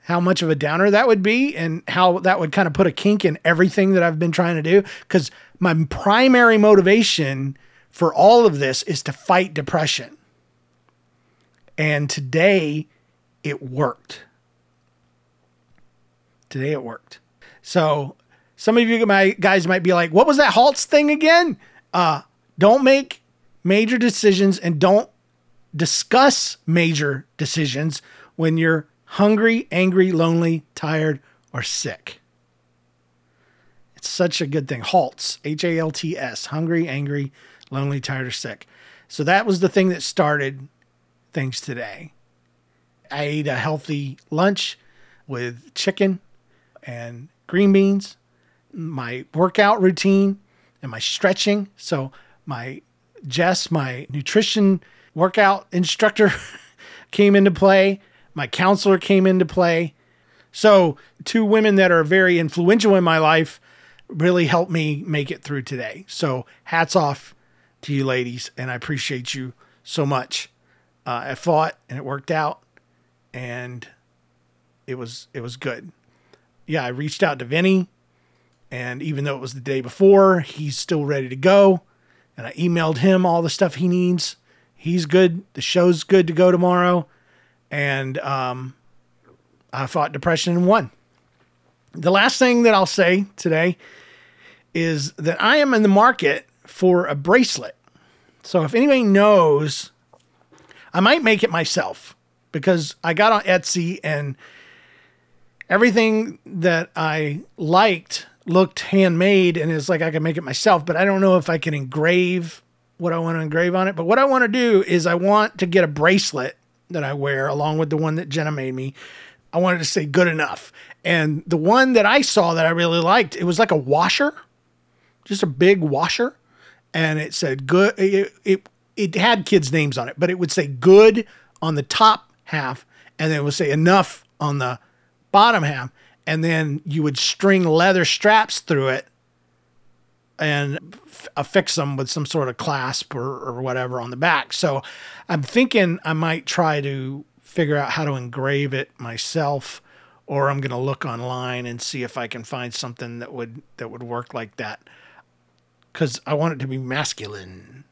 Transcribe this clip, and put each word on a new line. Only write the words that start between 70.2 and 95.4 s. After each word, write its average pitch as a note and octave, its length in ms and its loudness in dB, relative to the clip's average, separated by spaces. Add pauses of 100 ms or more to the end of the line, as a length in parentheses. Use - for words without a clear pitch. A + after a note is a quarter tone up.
Uh, A#2+ 200 -8
I C3+ 100 -10
fought, D#3+ 400 -2 (140)
and B2+ 80 -12
it C#3+ 80 -12
worked C3+ 260 -10
out, D3+ 300 -4 (720)
and B2 520 -14 (1040)
it C3 80 -10
was, A#2+ 380 -16
it B2+ 80 -10
was A#2+ 160 -12
good. D#3 340 -10 (760)
Yeah, D3 200 -4
I - 20 -6
reached C#3 340 -6
out D3 180 0
to B2+ 60 -10
Vinny, F3+ 440 0 (800)
and B2 320 -10
even C#3+ 220 -6
though C#3+ 100 -4
it B2+ 60 -12
was B2+ 120 -12
the C3+ 60 -14
day C3 220 -6
before, F#3+ 580 6
he's D3 380 -8
still D#3 260 -4
ready C#3 240 -4
to B2+ 80 -10
go. F#3+ 460 6 (560)
And A#2 100 -14
I A#2+ 60 -14
emailed E3 460 -2
him F#3 260 4
all E3+ 160 0
the E3 80 -4
stuff F3 260 -2
he F3 140 -2
needs. F3+ 480 -2 (400)
He's E3+ 280 -4
good. F3+ 380 2 (120)
The C3+ 60 -12
show's F3 440 2
good F#3+ 220 4
to E3+ 60 -6
go F3+ 200 4
tomorrow. F3+ 520 2 (640)
And, C#3 500 -4
um, C3 520 -6 (960)
I C3 140 -6
fought D3+ 260 -4
depression E3 460 -2
and F3+ 80 2
won. B2+ 240 2 (1000)
The E3 180 -2
last G3+ 300 2
thing A#3+ 240 4
that A3+ 100 6
I'll F#3+ 140 2
say F#3+ 480 0
today E3+ 420 -2 (960)
is D#3+ 400 -2
that E3 260 -4
I A3+ 180 2